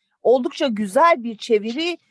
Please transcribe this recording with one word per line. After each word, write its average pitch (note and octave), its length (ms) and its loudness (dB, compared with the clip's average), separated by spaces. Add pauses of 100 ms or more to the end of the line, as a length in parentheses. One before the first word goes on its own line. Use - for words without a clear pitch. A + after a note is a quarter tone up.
(240)
oldukça C4+ 440 0
güzel A3 560 2
bir A3+ 140 -10
çeviri. A#3+ 600 -2 (140)